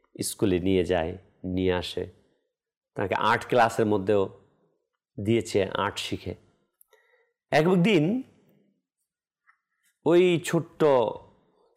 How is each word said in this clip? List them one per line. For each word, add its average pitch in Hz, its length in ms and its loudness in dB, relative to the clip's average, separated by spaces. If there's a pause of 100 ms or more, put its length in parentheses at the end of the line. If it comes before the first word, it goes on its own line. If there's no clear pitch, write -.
(240)
স্কুলে 92 360 -2
নিয়ে 92 260 2
যায়, 90 320 -2 (260)
নিয়ে 92 300 -2
আসে, 90 340 -6 (880)
তাকে 98 200 -4
আর্ট 113 300 0
ক্লাসের 113 400 2
মধ্যেও 101 440 0 (960)
দিয়েছে, 107 400 0
আর্ট 101 320 -4
শিখে। - 380 -10 (1160)
একদিন 180 720 2 (1800)
ওই 175 400 4
ছোট্ট - 380 -4 (920)